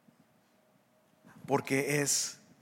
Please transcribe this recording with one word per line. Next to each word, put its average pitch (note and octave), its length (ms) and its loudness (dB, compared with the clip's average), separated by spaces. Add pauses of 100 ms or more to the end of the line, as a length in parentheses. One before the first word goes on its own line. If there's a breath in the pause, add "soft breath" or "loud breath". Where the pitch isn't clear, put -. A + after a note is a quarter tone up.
(1500)
Porque C3+ 560 0
es - 380 -2 (220)